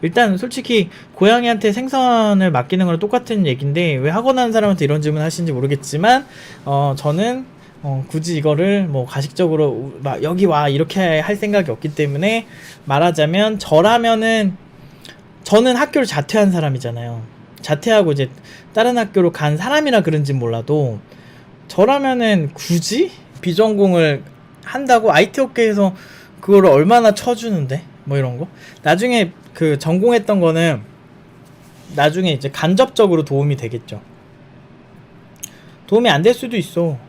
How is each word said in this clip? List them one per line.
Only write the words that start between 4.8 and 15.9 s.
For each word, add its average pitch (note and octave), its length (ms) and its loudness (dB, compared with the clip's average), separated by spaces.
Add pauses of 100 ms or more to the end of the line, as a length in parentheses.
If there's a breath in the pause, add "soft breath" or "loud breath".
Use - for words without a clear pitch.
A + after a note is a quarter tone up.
이런 D3 160 0
질문 D3+ 220 -2
하시는지 E3 300 -4
모르겠지만, D3 760 0 (380 loud breath)
어, C#3 300 -2
저는, G#3+ 640 -4 (240 loud breath)
어, C3+ 280 -6
굳이 D#3+ 280 -6
이거를 F3 500 0
뭐 C3+ 180 -4
가식적으로 D3+ 640 -2
우-, B2+ 320 -8
막 C3 220 -6
"여기 F3+ 220 0
와." D3 240 2
이렇게 D#3+ 500 0
할 G3 160 -4
생각이 G3+ 360 -2
없기 D3 240 -8
때문에 E3 500 -2 (400 loud breath)
말하자면 E3+ 760 0
저라면은, A3 960 2 (880 loud breath)
저는 B3 320 4
학교를 C#4+ 300 0